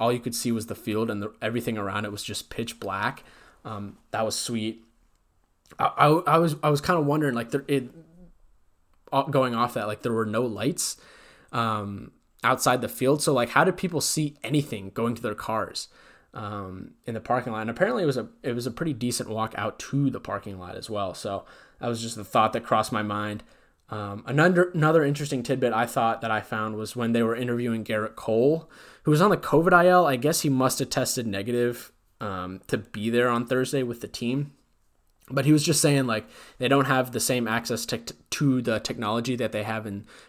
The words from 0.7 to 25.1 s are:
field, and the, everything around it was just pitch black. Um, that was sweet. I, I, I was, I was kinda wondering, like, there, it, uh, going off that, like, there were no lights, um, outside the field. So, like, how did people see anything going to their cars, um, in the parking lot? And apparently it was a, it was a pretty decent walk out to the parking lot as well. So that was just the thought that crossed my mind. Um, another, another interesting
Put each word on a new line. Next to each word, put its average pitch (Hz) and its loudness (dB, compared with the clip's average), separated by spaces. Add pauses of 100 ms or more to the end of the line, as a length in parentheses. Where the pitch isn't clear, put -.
field, 110 -2
and 104 -4
the, 104 -8
everything 113 -4
around 101 -4
it 101 -6
was 101 -10
just - -8
pitch - -8
black. 104 -4 (420)
Um, 101 -10 (140)
that 110 0
was 107 -2
sweet. 113 -4 (920)
I, - 4
I, 139 6
I 156 4
was, 165 2
I 151 2
was 147 2
kinda 180 2
wondering, 143 2
like, 117 -4
there, 139 -2
it, 131 0 (1200)
uh, 135 2
going 131 2
off 120 0
that, 107 -4
like, 107 -6
there 117 0
were 110 0
no 110 0
lights, 110 -4 (540)
um, 104 -4 (340)
outside 127 2
the 110 -4
field. 143 2
So, 151 2
like, 120 2
how 151 4
did 180 2
people 165 -2
see 147 -2
anything 117 -2
going 117 0
to - -12
their 107 -2
cars, - -4 (460)
um, 98 -10 (140)
in 117 -6
the 110 -6
parking 120 -2
lot? 110 -4
And 110 -4
apparently 190 0
it - 2
was 131 2
a, 113 -6 (140)
it 123 -4
was 120 -4
a 117 -6
pretty 170 -4
decent 120 -4
walk 110 -4
out 104 -4
to 139 0
the 98 -6
parking 98 -8
lot 90 -12
as 95 -12
well. 101 -2
So 98 -6 (340)
that 120 -6
was 113 -4
just 113 -8
the 101 -10
thought 110 4
that 117 -4
crossed 110 2
my 107 0
mind. 104 -4 (460)
Um, 104 -8
another, 175 4
another 156 4
interesting 143 -2